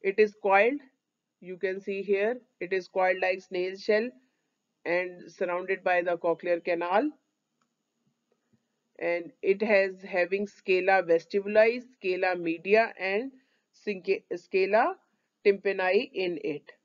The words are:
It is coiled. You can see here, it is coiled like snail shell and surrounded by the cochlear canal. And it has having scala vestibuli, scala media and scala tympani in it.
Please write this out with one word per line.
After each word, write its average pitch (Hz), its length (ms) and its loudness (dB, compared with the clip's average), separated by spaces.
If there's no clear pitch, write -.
It 196 180 -2
is 214 220 4
coiled. 214 380 4
You 180 160 -14
can 190 240 -6
see 196 200 -8
here, 208 360 0
it 180 140 -6
is 185 140 -4
coiled 185 340 0
like 190 200 -2
snail 185 360 -6
shell 220 320 0
and 180 460 -4
surrounded 185 520 -4
by 180 180 2
the 175 160 -2
cochlear 170 460 -2
canal. 180 480 0
And 170 340 -4
it 196 200 0
has 196 400 0
having 190 460 -2
scala 185 560 0
vestibuli, 208 800 2
scala 185 380 -2
media 175 640 0
and 208 320 -4
scala 190 1200 -2
tympani 196 680 2
in 180 300 -4
it. 147 280 -8